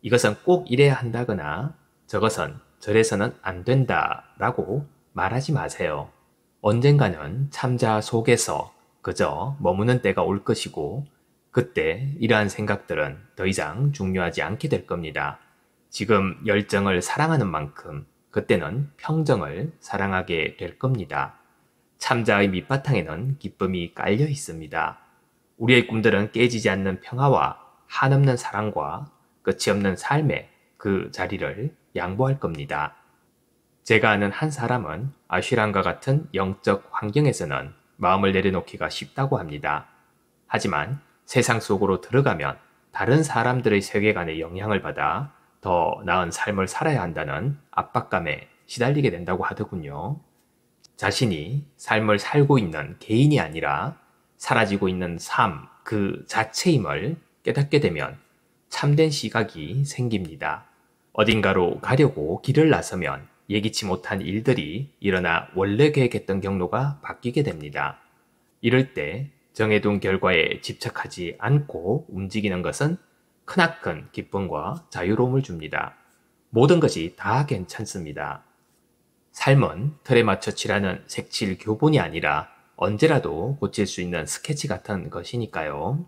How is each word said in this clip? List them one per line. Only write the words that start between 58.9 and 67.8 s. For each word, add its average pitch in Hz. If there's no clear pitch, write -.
시각이 110
생깁니다. 82
어딘가로 98
가려고 117
길을 147
나서면 82
예기치 104
못한 92
일들이 98
일어나 87
원래 104
계획했던 120
경로가 98
바뀌게 -
됩니다. 73